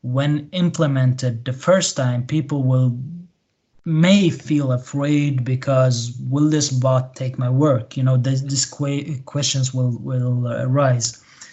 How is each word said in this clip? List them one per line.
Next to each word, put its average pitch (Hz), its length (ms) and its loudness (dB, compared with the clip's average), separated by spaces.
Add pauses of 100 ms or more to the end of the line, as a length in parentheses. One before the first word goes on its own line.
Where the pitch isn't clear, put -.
when 147 500 -2
implemented 131 920 0
the 131 80 -6
first 175 440 0
time, 123 300 -2
people 147 360 -2
will, 127 340 2 (880)
may 170 460 4
feel 139 400 -2
afraid 143 720 0
because 127 720 0 (120)
will 147 200 2
this 151 220 2
bot 131 460 0
take 131 220 -6
my 127 120 -2
work? 131 460 2
You 131 80 0
know, 131 120 4
this, 135 260 2
this 139 220 -2
que-, 143 600 -4
questions 135 500 -2
will, 123 240 0
will 123 480 -2
arise. 127 800 0 (280)